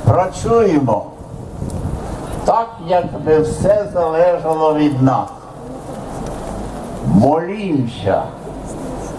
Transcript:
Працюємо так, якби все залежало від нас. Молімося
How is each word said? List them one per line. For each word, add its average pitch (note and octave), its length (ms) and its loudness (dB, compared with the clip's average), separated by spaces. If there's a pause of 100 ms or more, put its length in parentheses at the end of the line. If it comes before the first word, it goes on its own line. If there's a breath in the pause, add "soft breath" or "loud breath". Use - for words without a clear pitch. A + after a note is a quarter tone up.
Працюємо F3 1000 4 (1400)
так, A3+ 240 4 (180)
якби D#3+ 540 2
все G3 520 2
залежало D#3+ 840 2
від D3 280 4
нас. B2+ 260 2 (1800)
Молімося D3 1160 2 (960)